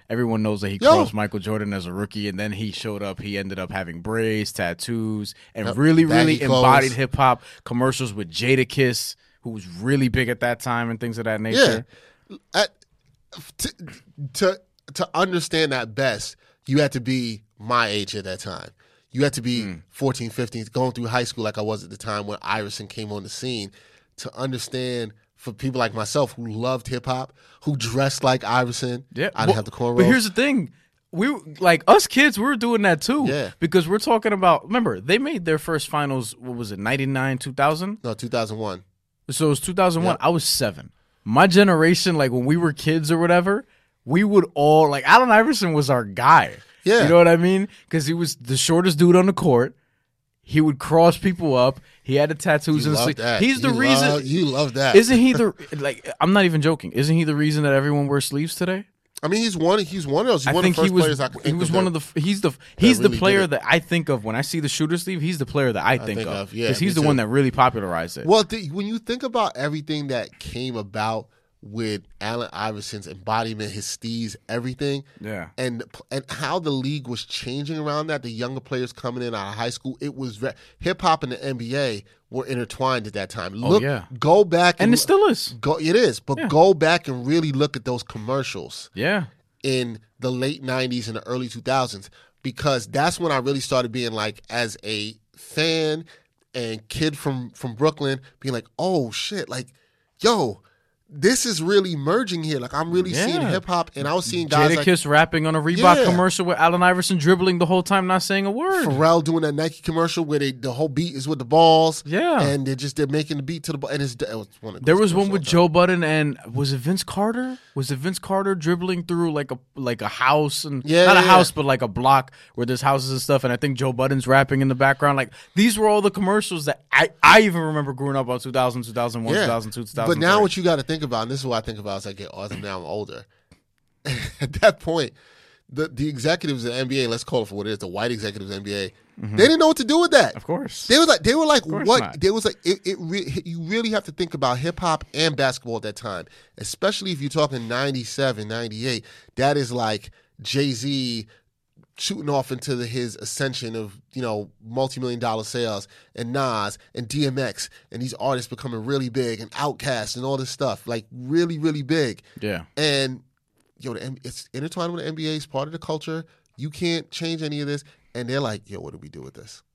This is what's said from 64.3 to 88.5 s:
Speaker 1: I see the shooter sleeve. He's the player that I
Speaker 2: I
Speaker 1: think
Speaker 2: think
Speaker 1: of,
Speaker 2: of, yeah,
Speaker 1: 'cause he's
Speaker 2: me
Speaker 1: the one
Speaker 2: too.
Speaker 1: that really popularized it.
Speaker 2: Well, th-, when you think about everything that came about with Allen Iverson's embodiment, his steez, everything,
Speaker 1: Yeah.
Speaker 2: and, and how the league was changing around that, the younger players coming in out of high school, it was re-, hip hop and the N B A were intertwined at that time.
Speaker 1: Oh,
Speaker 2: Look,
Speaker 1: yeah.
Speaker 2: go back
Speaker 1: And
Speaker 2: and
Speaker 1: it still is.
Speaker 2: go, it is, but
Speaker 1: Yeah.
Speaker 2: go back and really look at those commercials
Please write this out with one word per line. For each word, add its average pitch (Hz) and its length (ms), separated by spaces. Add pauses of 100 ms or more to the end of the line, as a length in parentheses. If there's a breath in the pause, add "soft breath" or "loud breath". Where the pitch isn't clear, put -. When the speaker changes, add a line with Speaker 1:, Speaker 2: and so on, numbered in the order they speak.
Speaker 1:
I 120 60
see 160 200
the 147 100
shooter 156 260
sleeve. 175 240
He's 170 160
the 139 80
player 135 300
that 92 100
I 113 80
Speaker 2:
I 127 60
Speaker 1:
think 113 220
Speaker 2:
think 104 100
Speaker 1:
of, - 40
Speaker 2:
of, 98 200
yeah, 113 140
Speaker 1:
'cause - 100
he's 175 180
Speaker 2:
me 160 60
Speaker 1:
the 147 40
one 147 100
Speaker 2:
too. 123 80
Speaker 1:
that - 40
really 131 220
popularized 98 680
it. - 80
Speaker 2:
Well, 208 200
th-, 202 280
when 196 140
you 226 120
think 233 240
about 233 360
everything 147 500
that 120 300
came 123 360
about 107 520 (360)
with 107 420 (180)
Allen 113 320
Iverson's 104 520
embodiment, 107 680
his 101 120
steez, 113 520 (120)
everything, 131 560 (160 soft breath)
Speaker 1:
Yeah. 98 280 (100)
Speaker 2:
and, 120 240 (280)
and 135 200
how 151 280
the 156 120
league 135 360
was 120 200
changing 143 500
around 151 300
that, 151 160
the 123 80
younger 123 300
players 127 340
coming 123 280
in 120 120
out 98 140
of 101 80
high 120 120
school, 123 320
it 143 140
was 123 260
re-, 123 120 (260 soft breath)
hip 143 240
hop 160 200
and 127 100
the 127 120
N 135 140
B 117 180
A 120 260 (280 soft breath)
were 127 160
intertwined 123 640
at 98 40
that 98 160
time. 92 240 (100)
Speaker 1:
Oh, 127 80
Speaker 2:
Look, 202 120
Speaker 1:
yeah. 131 220 (140)
Speaker 2:
go 170 260
back 175 340
Speaker 1:
And 185 60
Speaker 2:
and 226 100
Speaker 1:
it 233 40
still 392 280
is. 240 340
Speaker 2:
go, 147 180
it 160 180
is, 202 240
but 180 180
Speaker 1:
Yeah. 311 100
Speaker 2:
go 196 240
back 165 360
and 123 180
really 156 260
look 139 240
at 117 80
those 123 200
commercials 113 920